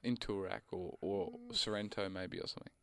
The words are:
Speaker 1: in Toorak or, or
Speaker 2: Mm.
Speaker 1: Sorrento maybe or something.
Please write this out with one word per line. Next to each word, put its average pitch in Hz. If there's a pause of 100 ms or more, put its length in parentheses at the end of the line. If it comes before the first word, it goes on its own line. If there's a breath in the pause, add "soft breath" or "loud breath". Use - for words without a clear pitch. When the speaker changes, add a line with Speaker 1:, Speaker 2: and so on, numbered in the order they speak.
Speaker 1:
in 120
Toorak 98 (100)
or, -
or 190
Speaker 2:
Mm. 240
Speaker 1:
Sorrento 104
maybe 92
or 85
something. - (120)